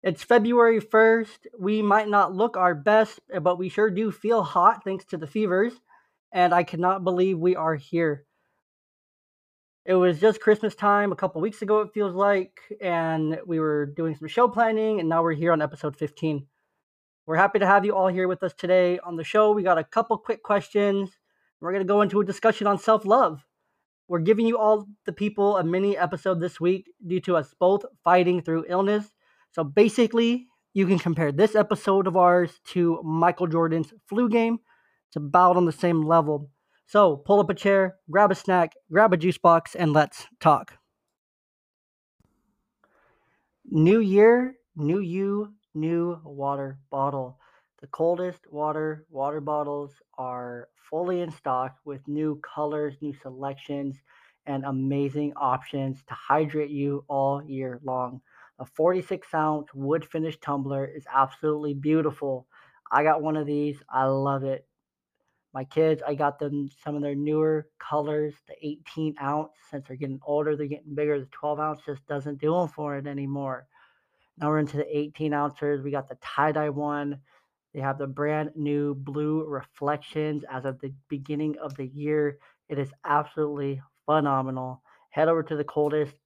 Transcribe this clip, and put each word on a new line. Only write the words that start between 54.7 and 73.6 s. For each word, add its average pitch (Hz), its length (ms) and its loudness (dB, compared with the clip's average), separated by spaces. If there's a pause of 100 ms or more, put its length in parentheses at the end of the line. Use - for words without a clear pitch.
options 135 720 -4
to 123 60 -12
hydrate 151 560 -2
you 143 380 -4
all 139 360 -2
year 131 400 -10
long. 127 380 -6 (360)
A 131 80 -14
forty-six 175 680 -4
ounce 156 400 -2
wood 143 300 -4
finish 156 340 -6
tumbler 139 480 -6
is 143 260 -16
absolutely 147 600 -2
beautiful. 143 720 -2 (460)
I 143 100 2
got 151 200 2
one 156 140 -4
of 151 100 -4
these. 147 360 -4 (100)
I 131 120 0
love 135 400 -2
it. 135 220 -8 (840)
My 135 120 -10
kids, 156 420 0
I 147 80 -4
got 143 240 -4
them 143 300 -6 (160)
some 151 100 -8
of 143 80 -6
their 143 140 -6
newer 151 500 -2 (140)
colors, 151 540 -6 (120)
the - 80 -20 (100)
eighteen 151 560 -8
ounce. 151 300 -4 (200)
Since 139 180 -14
they're 131 80 -14
getting 135 280 -10
older, 151 300 -2
they're 147 120 -6
getting 147 280 -14
bigger. 147 240 -2
The 131 140 -10
twelve 147 260 -6
ounce 151 260 -6
just 139 220 -12
doesn't 143 340 -8
do 156 160 0
'em 175 120 -2
for 147 280 -10
it 139 100 -10
anymore. 139 600 -8 (720)